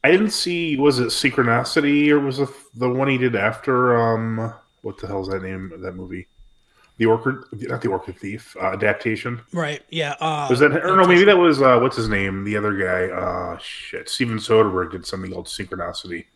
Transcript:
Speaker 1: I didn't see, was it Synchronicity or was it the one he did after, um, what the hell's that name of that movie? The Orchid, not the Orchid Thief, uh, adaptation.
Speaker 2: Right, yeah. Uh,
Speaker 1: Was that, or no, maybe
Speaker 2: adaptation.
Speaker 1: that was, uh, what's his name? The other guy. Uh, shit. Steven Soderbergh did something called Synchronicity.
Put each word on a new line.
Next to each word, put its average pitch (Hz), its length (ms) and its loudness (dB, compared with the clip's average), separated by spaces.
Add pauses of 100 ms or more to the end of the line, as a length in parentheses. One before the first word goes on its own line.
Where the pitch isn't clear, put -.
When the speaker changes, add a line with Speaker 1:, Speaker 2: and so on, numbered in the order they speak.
Speaker 1:
I 139 80 4
didn't 202 200 4
see, 170 460 -2
was 135 220 4
it 120 100 0
Synchronicity 143 1000 2
or 147 100 6
was 135 200 -4
it 135 80 -2 (260)
the 123 160 -2
one 131 180 0
he 131 100 0
did 123 180 0
after, 120 640 2
um, 113 540 -2 (300)
what - 160 -12
the - 80 -12
hell's 95 240 -6
that 95 120 -4
name 95 300 -10
of 87 80 -18
that 92 140 -10
movie? 92 340 -12 (720)
The - 80 4
Orchid, 135 300 2 (320)
not - 140 -6
the 113 80 -2
Orchid 92 280 -6
Thief, - 420 -12
uh, 95 120 -2
adaptation. 110 680 -4 (100)
Speaker 2:
Right, 151 380 -6
yeah. 151 300 -6
Uh, 151 300 -4
Speaker 1:
Was 123 100 2
that, 143 120 6
or 170 240 0
no, 185 100 6
maybe 180 180 8
Speaker 2:
adaptation. - 20 8
Speaker 1:
that 202 120 8
was, 156 240 4
uh, 127 160 6
what's 127 180 2
his 110 120 -2
name? 98 360 -2
The 104 120 -4
other 104 200 -2
guy. 92 380 -2
Uh, 90 440 -6
shit. - 520 -14
Steven 117 280 -2
Soderbergh 98 540 2
did 90 140 -12
something 92 260 -10
called 87 140 -12
Synchronicity. 90 880 -10